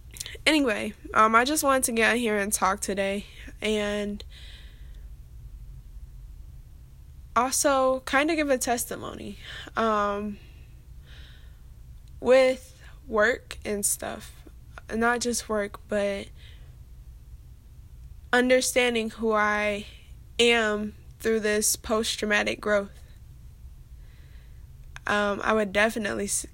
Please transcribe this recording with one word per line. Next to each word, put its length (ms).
anyway, 480
um, 220
I 100
just 180
wanted 200
to 80
get 200
out 60
here 200
and 140
talk 280
today, 460
and 600
also 680
kind 280
of 60
give 140
a 80
testimony, 800
um, 600
with 580
work 560
and 220
stuff. 460
Not 260
just 300
work, 300
but 380
understanding 800
who 220
I 560
am 560
through 200
this 360
post-traumatic 840
growth. 300
Um, 360
I 100
would 200
definitely 520
s-, 280